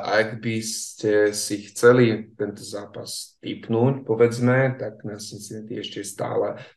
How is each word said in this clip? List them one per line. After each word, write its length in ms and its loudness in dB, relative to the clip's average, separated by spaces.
ak 400 0
by 160 -2
ste 720 0
si 400 -6
chceli 640 4
tento 240 -6
zápas 800 -14
tipnúť, 640 0
povedzme, 720 4
tak 320 -8
na 80 -8
Cincinnati 640 -12
ešte 240 -10
stále 560 -4